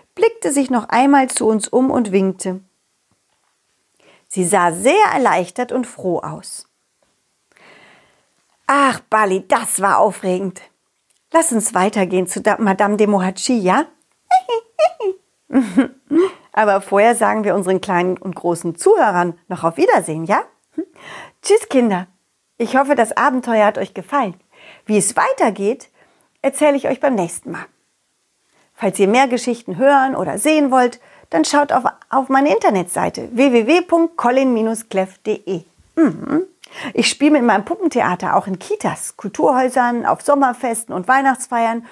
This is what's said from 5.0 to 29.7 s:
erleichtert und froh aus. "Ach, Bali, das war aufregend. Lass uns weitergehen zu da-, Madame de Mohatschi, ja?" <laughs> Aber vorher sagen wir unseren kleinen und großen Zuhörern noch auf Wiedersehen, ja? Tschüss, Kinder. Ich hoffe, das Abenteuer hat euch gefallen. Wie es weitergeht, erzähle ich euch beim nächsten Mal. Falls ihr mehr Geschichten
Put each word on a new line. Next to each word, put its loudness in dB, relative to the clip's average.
erleichtert -2
und -4
froh -6
aus. -14
"Ach, 2
Bali, 0
das -2
war 2
aufregend. -2
Lass 2
uns -2
weitergehen 0
zu -8
da-, 0
Madame 2
de 2
Mohatschi, -2
ja?" 0
<laughs> 0
Aber 2
vorher 4
sagen 0
wir 0
unseren 0
kleinen -2
und -10
großen -4
Zuhörern 2
noch -8
auf -2
Wiedersehen, 0
ja? -2
Tschüss, 2
Kinder. 0
Ich -2
hoffe, 2
das 0
Abenteuer 0
hat 0
euch -8
gefallen. -6
Wie 0
es 0
weitergeht, -2
erzähle 0
ich -6
euch -4
beim 0
nächsten -6
Mal. -14
Falls -4
ihr 4
mehr 4
Geschichten -6